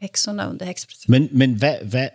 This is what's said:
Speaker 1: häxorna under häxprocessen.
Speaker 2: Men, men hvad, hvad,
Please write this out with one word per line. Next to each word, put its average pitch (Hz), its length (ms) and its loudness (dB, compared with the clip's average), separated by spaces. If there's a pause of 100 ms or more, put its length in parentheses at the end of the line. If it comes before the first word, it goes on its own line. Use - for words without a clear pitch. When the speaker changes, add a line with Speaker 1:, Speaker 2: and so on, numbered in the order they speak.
Speaker 1:
häxorna 202 500 -4
under - 160 -10
häxprocessen. - 460 -6
Speaker 2:
Men, 139 200 4
men 131 220 4
hvad, 135 280 0
hvad, 123 320 -4